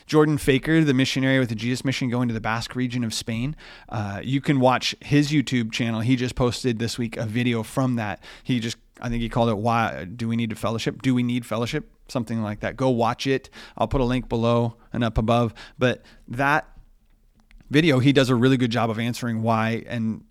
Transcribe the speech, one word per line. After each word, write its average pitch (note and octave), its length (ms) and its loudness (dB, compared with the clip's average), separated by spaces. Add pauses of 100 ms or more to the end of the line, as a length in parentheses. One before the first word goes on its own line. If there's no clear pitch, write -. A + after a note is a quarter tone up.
Jordan D3+ 320 4
Faker, D3+ 460 2
the C#3+ 100 4
missionary C3 460 2
with B2 100 0
the A2+ 60 -4
Jesus B2 300 -4
Mission C3 240 -2
going B2 180 -2
to A#2 60 -2
the A2+ 80 -4
Basque A2+ 340 -4
region B2 280 -2
of A2 100 -4
Spain, A#2+ 420 -6 (340)
uh, G2+ 340 -6
you C3+ 180 -2
can C#3+ 180 2
watch B2 420 6
his C#3+ 300 2
YouTube B2 400 2
channel. A#2 300 -2
He B2 140 4
just B2 200 -2
posted B2 440 0
this A2+ 180 -4
week A#2 200 -4
a - 80 -4
video A#2 380 0
from B2+ 320 -2
that. G#2 260 -6 (220)
He B2+ 160 0
just, A2+ 180 -4 (240)
I B2 80 -6
think A#2 120 -2
he A2+ 80 -4
called A#2 200 2
it, G#2+ 80 0
"Why G#2+ 480 -2
Do A2+ 220 -8
We A#2 80 -2
Need A#2 140 -2
to G#2+ 60 -6
Fellowship?" A2+ 460 -4
Do C3 140 2
We B2 80 2
Need A#2+ 220 -2
Fellowship? A#2 440 -6 (200)
Something A2+ 320 -4
like G#2 200 -6
that. G2+ 140 -6
Go C3 140 0
watch A#2+ 380 0
it. C3+ 220 -2 (280)
I'll A2+ 100 0
put C3+ 140 0
a B2 40 2
link B2+ 240 -2
below A#2 460 0 (160)
and A#2 120 -2
up A2+ 140 -2
above. A#2 360 2 (260)
But B2 240 0 (240)
that C#3 400 0 (1040)
video, C#3+ 300 4
he C3+ 140 6
does B2+ 160 4
a C3 60 4
really C3 220 4
good A#2+ 140 0
job A#2 180 0
of A2 100 -4
answering A#2 420 -4
why A2+ 460 0
and A2 440 -4